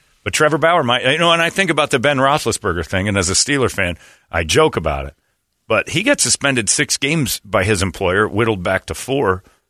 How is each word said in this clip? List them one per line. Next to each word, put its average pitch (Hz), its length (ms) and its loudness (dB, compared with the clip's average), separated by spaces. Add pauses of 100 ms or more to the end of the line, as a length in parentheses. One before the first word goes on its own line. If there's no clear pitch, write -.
(240)
but - 80 -6
Trevor 151 260 2
Bauer 165 240 2
might, 120 220 0
you 143 140 2
know, 170 140 2
and 165 80 2
I 165 100 0
think 190 200 -2
about 147 200 2
the 139 100 0
Ben 143 180 2
Roethlisberger 117 680 0
thing, 95 220 -2
and 98 80 0
as 92 140 0
a 90 40 0
Steeler 131 360 0
fan, 87 260 -4 (340)
I 85 140 -2
joke 135 320 2
about 71 300 -4
it. 69 80 -14 (540)
But 110 220 0
he 175 120 0
got 277 180 0
suspended 127 480 0
six - 280 0
games 143 480 -2
by 101 180 0
his 98 200 0
employer, 95 440 0
whittled 101 380 -2
back 95 220 -2
to 78 80 -8
four, 117 500 -2 (240)